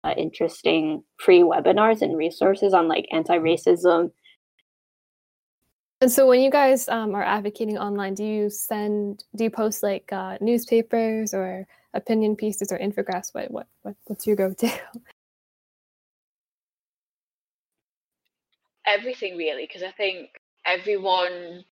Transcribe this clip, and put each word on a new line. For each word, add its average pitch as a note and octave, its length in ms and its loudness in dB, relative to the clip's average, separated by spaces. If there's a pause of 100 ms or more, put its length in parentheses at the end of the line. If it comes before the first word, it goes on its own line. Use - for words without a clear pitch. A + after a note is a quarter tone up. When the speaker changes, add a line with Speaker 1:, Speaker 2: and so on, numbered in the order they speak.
Speaker 1:
uh, D#3 120 -4
interesting E3 880 -2 (140)
free F3+ 240 8
webinars F#3+ 640 4
and D#3 120 -2
resources F#3+ 600 0
on, E3 120 4
like, - 240 -2
anti-racism. E3+ 1000 2 (1900)
Speaker 2:
And B3+ 100 4
so C4+ 160 6
when B3+ 140 8
you C4+ 100 4
guys, C4+ 380 4
um, A3 260 -2
are G3+ 80 -2
advocating G#3 560 -4
online, G3+ 340 -4
do G#3 100 -6
you G#3+ 280 -2
send, G#3 720 -6 (120)
do A3+ 100 -2
you A3 40 0
post, A3 320 -4
like, G3+ 320 -4
uh, F#3+ 280 -8
newspapers A3+ 920 -2
or F#3 320 -6 (300)
opinion A3 400 0
pieces G3+ 360 -6
or F#3 60 -4
infographics? G3 560 -6
What, - 160 -8
what, - 180 -12 (140)
what, G3+ 140 -14 (100)
what's - 220 -8
your G#3 80 2
go-to? F#3+ 340 -2
<laughs> - 320 -12 (3750)
Speaker 3:
Everything G#3 520 -4
really, D3+ 300 -6
'cause F3+ 160 -16
I F#3+ 80 -12
think F#3+ 380 -6 (360)
everyone F3+ 1080 -4